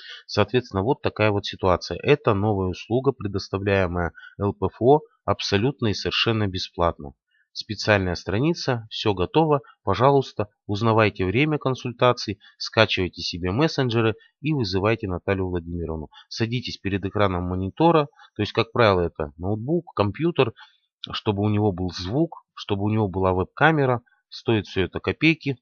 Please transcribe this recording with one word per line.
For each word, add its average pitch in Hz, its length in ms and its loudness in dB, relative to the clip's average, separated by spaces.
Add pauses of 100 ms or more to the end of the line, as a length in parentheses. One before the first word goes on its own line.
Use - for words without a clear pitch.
(260)
Соответственно, 104 580 0
вот 123 180 -2
такая 107 300 0
вот 101 140 -2
ситуация. 90 560 -2
Это 131 320 2
новая 98 340 0
услуга, 120 440 -2
предоставляемая 98 1000 -2 (280)
Л 101 140 0
П 92 140 -2
Ф - 140 -6
О, 139 180 6 (260)
абсолютно 107 600 0
и 101 60 0
совершенно 107 540 0
бесплатно. 85 640 -4 (380)
Специальная 98 640 0
страница, 120 760 -2
все - 240 -2
готово. 143 480 2 (220)
Пожалуйста, 123 680 2 (180)
узнавайте 107 580 2
время 143 320 0
консультаций, 123 840 0 (180)
скачивайте - 640 0
себе 90 300 -4
мессенджеры 117 640 0 (240)
и 151 140 -2
вызывайте 104 540 0
Наталью 92 420 -2
Владимировну. 82 600 -6 (200)
Садитесь 117 480 -4
перед 95 260 -4
экраном 95 460 0
монитора, 147 580 2 (280)
то 107 80 -2
есть, - 100 -6
как - 180 0
правило, 101 300 4
это 78 360 -4
ноутбук, 110 580 -4
компьютер, 127 580 0 (580)
чтобы 101 300 -2
у 104 80 2
него 104 220 2
был 90 200 -4
звук, 113 600 -4
чтобы 101 300 -6
у 104 60 0
него 107 200 0
была 92 240 0
веб-камера. 131 680 0 (260)
Стоит - 380 -2
все 95 160 -2
это 87 160 -6
копейки 139 640 0